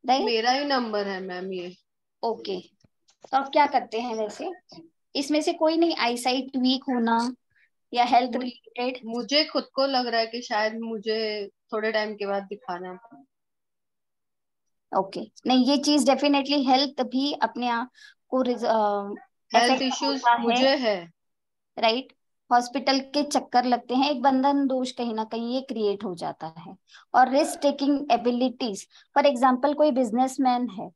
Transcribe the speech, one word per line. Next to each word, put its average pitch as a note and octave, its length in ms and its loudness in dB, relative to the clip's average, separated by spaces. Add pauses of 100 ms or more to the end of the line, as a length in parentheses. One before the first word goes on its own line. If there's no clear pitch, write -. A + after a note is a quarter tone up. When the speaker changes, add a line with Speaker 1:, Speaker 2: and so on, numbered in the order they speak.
Speaker 1:
Right? C4 180 2
Speaker 2:
मेरा A#3 260 2
ही C#4 140 0
number A3+ 420 0
है F#3+ 140 -6
मैम F#3 320 -8
ये। F3+ 240 -10 (460)
Speaker 1:
ओके, G#3 380 -4 (720)
तो C4+ 60 0
आप C4+ 120 0
क्या D4 180 4
करते A#3 340 -2
हैं A#3+ 140 -6
वैसे? A3 360 -6 (640)
इसमें D4 240 0
से E4 120 0
कोई E4 240 2
नहीं, E4 200 2
eyesight B3+ 600 -2
weak B3+ 280 0
होना A#3+ 500 0 (600)
या A#3+ 100 4
health A#3+ 320 2
Speaker 2:
मुझे - 20 0
Speaker 1:
रिलेटेड? B3 680 -6
Speaker 2:
मुझे A#3+ 380 0
खुद D4+ 200 -4 (100)
को C4+ 120 2
लग B3+ 200 0
रहा A3+ 140 0
है A3+ 60 -2
कि A#3 160 -10
शायद A3 360 -2
मुझे G#3+ 680 -4 (240)
थोड़े A3 200 -2
time G#3+ 220 -2
के G#3 120 -8
बाद G3 160 -4
दिखाना F#3 500 -10
पड़े। C4+ 300 -20 (1800)
Speaker 1:
ओके, - 320 -6 (160)
नहीं, B3+ 200 4
ये C#4+ 120 4
चीज C#4+ 320 2
definitely C#4 580 2
health C4+ 340 2
भी C4 300 -2
अपने A#3+ 360 -4
आप A#3 220 -4 (380)
को C4 140 0
रिज-, A#3+ 220 -2
अ, G#3 400 2 (540)
Speaker 2:
हेल्थ B3 160 4
Speaker 1:
अफेक्ट B3+ 80 -2
Speaker 2:
issues C4+ 320 -2
Speaker 1:
होता A#3+ 180 2
है। A#3+ 100 2
Speaker 2:
मुझे B3 340 4
है। G3+ 360 -2 (680)
Speaker 1:
Right, A#3 340 0 (400)
Hospital C4+ 480 2
के C#4+ 220 -4
चक्कर C4+ 420 0
लगते A#3+ 300 -2
हैं, C4+ 160 2
एक B3 120 -4
बंधन C#4 440 2
दोष B3+ 260 -2
कहीं A#3 220 -6
ना A3 100 -2
कहीं A#3 300 -6
ये C4 60 0
create G#3 440 -4
हो F#3 100 -6
जाता D#3+ 320 -8
है। E3 300 -16 (380)
और B3+ 140 8
risk C#4 320 0
taking C#4 520 2
abilities, A#3+ 760 -2 (320)
for C#4+ 140 4
example C4 420 2
कोई D4+ 160 4
businessman B3 800 0
है F#3 280 -12